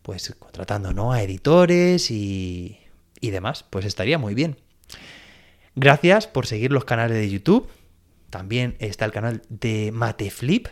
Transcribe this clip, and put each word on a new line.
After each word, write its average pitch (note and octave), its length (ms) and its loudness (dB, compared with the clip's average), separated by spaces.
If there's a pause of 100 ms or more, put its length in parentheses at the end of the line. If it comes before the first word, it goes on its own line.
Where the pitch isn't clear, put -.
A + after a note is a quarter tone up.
pues - 360 -10
contratando, F#2+ 540 -8
¿no? G#2 220 0
A A#2 80 0
editores F3 880 4
y, F#2+ 680 -6 (420)
y A#2+ 80 -4
demás, G2 400 -6
pues G2 160 -4
estaría G#2 320 -2
muy G#2 160 -4
bien. C#3+ 240 -2 (1200)
Gracias D3+ 520 6
por B2+ 180 -4
seguir A2+ 260 -2
los C3 140 0
canales A2+ 320 0
de G#2+ 100 0
YouTube. D#3+ 400 2 (640)
También A#2 480 -4
está G#2+ 280 -4
el A2 60 -2
canal A2+ 380 -4
de G#2+ 420 -2
Mateflip A#2 800 -2